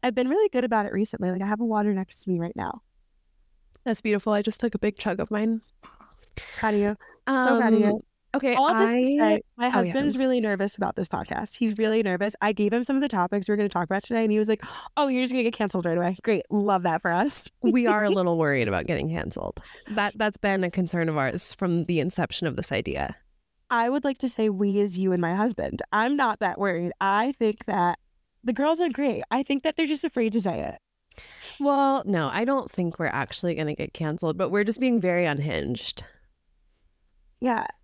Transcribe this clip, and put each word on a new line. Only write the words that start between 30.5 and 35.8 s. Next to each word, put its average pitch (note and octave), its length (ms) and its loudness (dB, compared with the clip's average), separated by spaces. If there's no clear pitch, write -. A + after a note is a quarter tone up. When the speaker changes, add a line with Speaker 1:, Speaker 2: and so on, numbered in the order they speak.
Speaker 1:
it. - 180 -8
Speaker 2:
Well, C#4 460 2
no, E3+ 260 2
I G3+ 140 -2
don't C4+ 240 0
think E3+ 300 -4
we're E3 80 0
actually D3+ 480 -2
gonna D3+ 200 -2
get - 180 -8
canceled, D#3+ 440 -2
but F#3 120 0
we're G#3 160 2
just A3 140 -2
being B3 220 2
very F3 240 2
unhinged. C3+ 800 -4